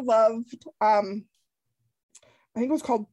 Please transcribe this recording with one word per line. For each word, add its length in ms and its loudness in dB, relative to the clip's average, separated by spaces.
loved, 600 0
um, 440 0
I 40 -8
think 120 -2
it 20 0
was 100 -2
called 300 -2